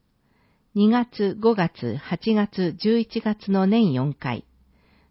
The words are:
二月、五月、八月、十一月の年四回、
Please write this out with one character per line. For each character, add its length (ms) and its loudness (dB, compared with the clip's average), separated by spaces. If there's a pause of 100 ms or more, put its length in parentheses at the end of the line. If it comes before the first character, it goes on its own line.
(720)
二 160 4
月、 500 -2
五 140 2
月、 440 -4
八 360 -4
月、 400 -2
十 260 0
一 220 -6
月 300 -4
の 160 2
年 260 4
四 200 -2
回、 320 -8 (640)